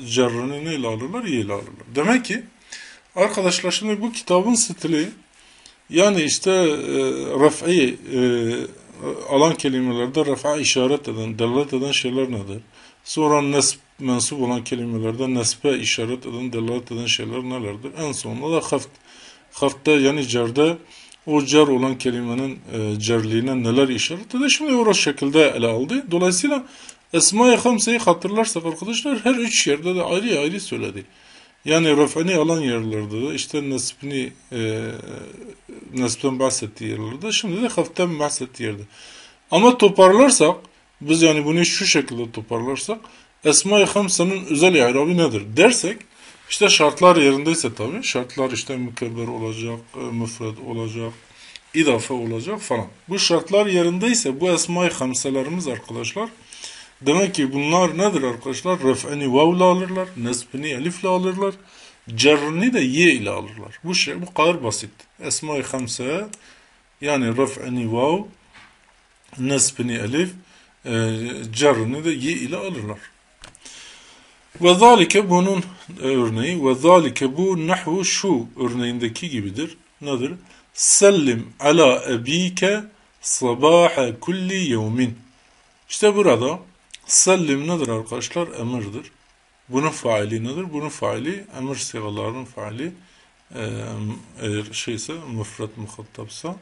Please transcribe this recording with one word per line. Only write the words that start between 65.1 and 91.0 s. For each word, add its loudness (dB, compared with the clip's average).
Esma-i -6
Hamse, -6
yani 0
ref'ini -2
vav, 0
nesbini -2
elif, -2
e, -2
cerrini 2
de 0
ye -4
ile -6
alırlar. -10
Ve 8
zalike 6
bunun 2
örneği, 0
ve 4
zalike 4
bu 0
nahvu -2
şu 0
örneğindeki -4
gibidir. -6
Nedir? -4
Sellim 4
ala 4
ebike -2
sabaha 2
kulli -4
yevmin. -2
İşte 2
burada 2
sellim 2
nedir -2
arkadaşlar? -6
Emirdir. -8
Bunun 0
faili -2
nedir? -8
Bunun -6
faili, -6